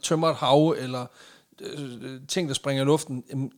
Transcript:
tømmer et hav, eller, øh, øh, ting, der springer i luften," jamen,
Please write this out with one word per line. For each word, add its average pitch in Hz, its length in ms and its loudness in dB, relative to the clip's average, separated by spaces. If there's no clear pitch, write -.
tømmer 160 260 2
et 151 80 2
hav, 151 420 6
eller, 127 280 -6
øh, 139 320 -10
øh, 131 260 -14
ting, 175 200 -2
der 135 60 -2
springer 135 280 -2
i 139 40 0
luften," 143 440 0
jamen, 135 280 -6